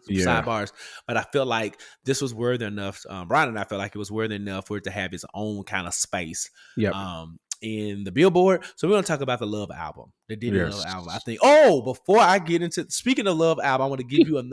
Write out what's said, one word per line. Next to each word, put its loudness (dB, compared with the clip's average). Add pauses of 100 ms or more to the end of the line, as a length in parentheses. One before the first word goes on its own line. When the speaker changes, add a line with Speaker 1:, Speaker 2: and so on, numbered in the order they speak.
Speaker 1:
Yeah. 2 (180)
Speaker 2:
sidebars, -4 (360)
but -2
I 0
feel 0
like -4 (220)
this -2
was -4
worthy -2
enough. -8
Um, -10
Brian 2
and -6
I -4
felt -8
like -8
it -12
was -10
worthy -4
enough -8
for -6
it -10
to -8
have -6
its -12
own -6
kind -6
of -10
space, -6 (280)
Speaker 1:
Yep. 0
Speaker 2:
um, -10 (220)
in -6
the -8
Billboard. 4 (120)
So -4
we're 4
gonna 0
talk -2
about -2
the -4
Love -6
album, -14 (160)
the -10
Diddy 0
Speaker 1:
Yes. 0
Speaker 2:
Love -8
album. -10
I -8
think. -8
Oh, 8
before 2
I 6
get 0
into, -4
speaking 0
of 2
Love 4
album, 2
I 0
wanna -4
give 4
you 0
an-, -10